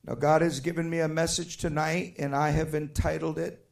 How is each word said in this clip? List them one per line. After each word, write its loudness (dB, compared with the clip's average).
Now, -4
God 4
has 0
given -2
me -2
a 2
message -2
tonight, -2
and -2
I 4
have 0
entitled -2
it -6